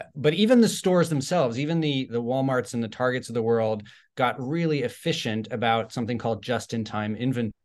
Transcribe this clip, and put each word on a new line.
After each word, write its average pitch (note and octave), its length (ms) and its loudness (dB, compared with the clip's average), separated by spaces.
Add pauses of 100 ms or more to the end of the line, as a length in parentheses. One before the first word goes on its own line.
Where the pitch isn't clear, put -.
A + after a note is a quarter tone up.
(160)
but D3 180 0
even G#3+ 260 6
the A3+ 80 8
stores F3 400 2
themselves, C3+ 520 0
even D#3+ 220 0
the, C#3 280 0
the A#2 120 -2
Walmarts B2+ 520 0
and A#2 100 -2
the A2+ 40 -4
Targets B2+ 420 -2
of A#2 60 -6
the A#2 80 0
world A2 400 2 (320)
got B2 260 0
really D3+ 400 0
efficient A2+ 720 -4
about A2+ 420 0
something A#2+ 240 -4
called A2 240 -4
just-in-time G#2+ 720 -4
inventory, A#2+ 380 -4 (120)